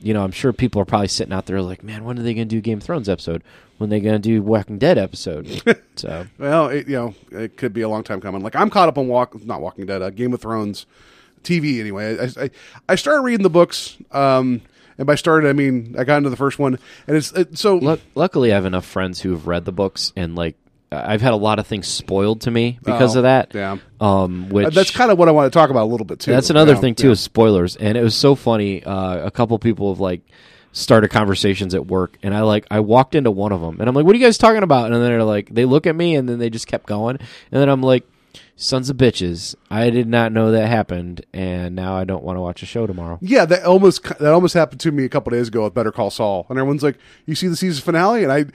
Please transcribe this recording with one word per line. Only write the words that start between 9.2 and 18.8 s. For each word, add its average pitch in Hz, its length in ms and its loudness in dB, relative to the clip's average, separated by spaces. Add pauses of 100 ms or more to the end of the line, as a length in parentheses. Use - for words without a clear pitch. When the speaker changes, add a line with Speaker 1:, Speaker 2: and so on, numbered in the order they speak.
Speaker 2:
not 101 160 -8
Walking 92 240 -12
Dead, 95 160 -6
uh, 92 80 -6
Game 123 240 -6
of 120 80 -8
Thrones 107 460 -8 (560)
T 170 160 -2
V 147 200 -4
anyway. 107 380 -6
I, 123 280 -6
I, 135 40 -6 (400)
I 190 60 2
started 285 260 0
reading 233 220 0
the 185 60 -4
books, 175 460 0 (160)
um, 131 500 0 (360)
and 135 80 -6
by 147 80 2
started 156 360 2
I 139 40 2
mean 127 460 -2
I 131 40 -2
got 147 140 2
into 143 140 0
the 120 40 -6
first 135 220 -4
one, 131 220 -2 (260)
and 151 120 0
it's, 147 160 -4
it, 175 260 -4
so 202 160 2
Speaker 1:
Lu-, 156 240 0 (160)
luckily 135 360 2
I 101 40 2
have 95 100 0
enough 92 200 -4